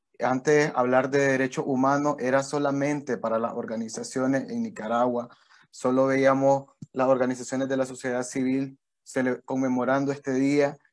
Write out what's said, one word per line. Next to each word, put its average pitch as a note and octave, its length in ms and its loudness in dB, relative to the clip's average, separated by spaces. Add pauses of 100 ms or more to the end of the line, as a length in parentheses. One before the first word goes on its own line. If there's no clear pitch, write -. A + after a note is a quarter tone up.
(220)
antes C#3+ 540 2
hablar B2+ 340 2
de C#3 100 2
derechos C3+ 460 0
humanos C#3+ 540 0
era C3 240 2
solamente C#3 760 -2
para A2+ 220 -2
las A2+ 140 -4
organizaciones A#2 960 -4
en A#2 140 -4
Nicaragua. A#2 640 -2 (420)
Solo C3 360 0
veíamos C3+ 580 4 (260)
las C3 160 0
organizaciones B2+ 640 0
de C3+ 80 0
la C3 80 0
sociedad B2+ 380 -6
civil C3+ 540 -2 (280)
cele-, B2+ 400 -2
conmemorando C3 640 0
este C3+ 220 -6
día. C#3+ 420 2 (180)